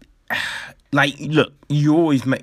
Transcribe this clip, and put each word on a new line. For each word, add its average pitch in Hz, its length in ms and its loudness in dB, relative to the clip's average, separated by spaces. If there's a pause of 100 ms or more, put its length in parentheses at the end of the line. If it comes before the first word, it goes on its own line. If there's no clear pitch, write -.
(400)
<sighs> - 520 -14
like, 143 280 0
look, 147 320 0 (160)
you 147 260 2
always 147 320 2
ma-, 131 160 0